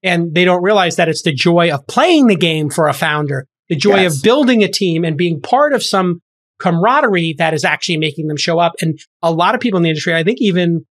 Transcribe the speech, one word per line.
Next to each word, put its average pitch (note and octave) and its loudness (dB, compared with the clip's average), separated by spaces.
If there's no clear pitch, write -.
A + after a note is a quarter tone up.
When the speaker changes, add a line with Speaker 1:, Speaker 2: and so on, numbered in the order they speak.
Speaker 1:
And E3+ -2
they F3+ 4
don't F3+ 2
realize F#3 2
that E3 2
it's D#3 -4
the E3 -2
joy E3+ 2
of C#3 -4
playing D4+ 2
the G#3 4
game D#3+ 0
for D3+ 0
a C#3+ 0
founder, D3+ -4
the E3+ -2
joy G3 2
Speaker 2:
Yes. F3 0
Speaker 1:
of C3+ -8
building A#3+ 4
a F#3 -2
team F3 -2
and D#3+ -2
being E3+ -2
part C#4+ 0
of B3 -2
some F3+ -2
camaraderie F#3 0
that D#3+ 0
is D#3 -4
actually D#3+ -2
making D3+ -4
them D3+ -6
show E3 -2
up. E3+ 0
And D#3+ -2
a E3+ 0
lot F3 0
of A#3+ -4
people A3+ -2
in E3+ 2
the E3 2
industry, D#3 -4
I E3 0
think A3+ 0
even F3 0